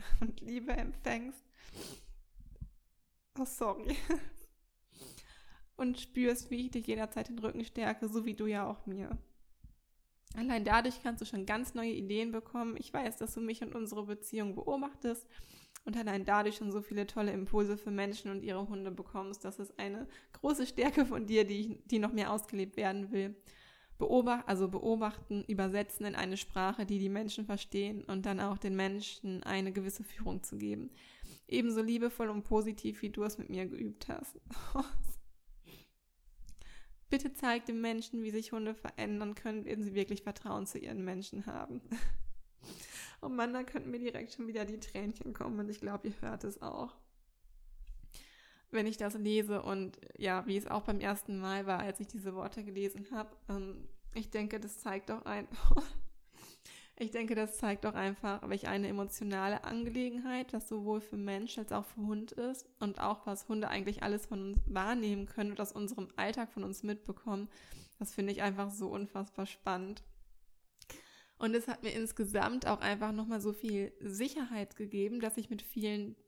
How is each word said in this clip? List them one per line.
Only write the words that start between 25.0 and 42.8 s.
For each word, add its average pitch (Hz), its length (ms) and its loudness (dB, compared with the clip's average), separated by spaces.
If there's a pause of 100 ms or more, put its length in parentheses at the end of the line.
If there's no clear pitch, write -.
übersetzen 202 580 0
in 202 100 -2
eine 190 220 0
Sprache, 190 480 0
die 202 140 2
die 190 100 2
Menschen 208 360 -2
verstehen 202 600 -2
und 190 200 -2
dann 190 140 2
auch 202 180 0
den 190 180 0
Menschen 190 680 -2
eine 190 280 0
gewisse 196 320 -2
Führung 190 380 -2
zu - 160 -6
geben. 208 320 -2 (580)
Ebenso 226 340 4
liebevoll 233 480 2
und 208 140 -2
positiv, 214 580 2
wie 208 80 0
du 202 140 -2
es 214 140 0
mit - 120 -8
mir 185 160 -2
geübt - 420 -6
hast. - 320 -8 (340)
<laughs> 269 120 2 (2250)
Bitte 277 240 2
zeig 240 320 0
den 226 160 -2
Menschen, 226 420 -2
wie 220 80 -2
sich 220 220 -2
Hunde 220 200 -2
verändern 208 640 -4
können, 214 300 -4
wenn 214 180 -2
sie 202 100 -4
wirklich 196 300 0
Vertrauen 202 420 -4
zu - 140 -6
ihren 190 240 -4
Menschen 190 420 -6
haben. - 400 -6
<laughs> - 60 -18 (1300)